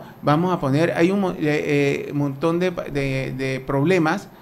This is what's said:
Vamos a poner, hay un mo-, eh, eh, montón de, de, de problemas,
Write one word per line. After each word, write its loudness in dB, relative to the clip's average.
Vamos 2
a -2
poner, 2
hay 4
un 2
mo-, 0
eh, -8
eh, 0
montón 0
de, 0
de, -4
de -4
problemas, 0